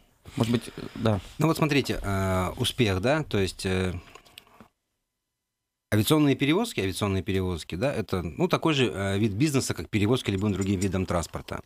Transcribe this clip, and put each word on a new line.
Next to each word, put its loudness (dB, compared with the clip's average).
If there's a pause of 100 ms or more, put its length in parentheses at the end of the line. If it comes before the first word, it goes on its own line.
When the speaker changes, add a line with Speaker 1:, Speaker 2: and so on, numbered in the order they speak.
(360)
Speaker 1:
Может 2
быть, 0
э, -10 (140)
да. 0 (180)
Speaker 2:
Ну 2
вот 2
смотрите, 0
э, 0
успех, 2
да, 2
то -2
есть, -2
э, 0 (2000)
авиационные 6
перевозки, 0
авиационные 0
перевозки, -2
да, -2
это, -2
ну, -2
такой 0
же, 2
э, -2
вид 0
бизнеса, 0
как -10
перевозки 0
любым 0
другим 0
видом 0
транспорта. -4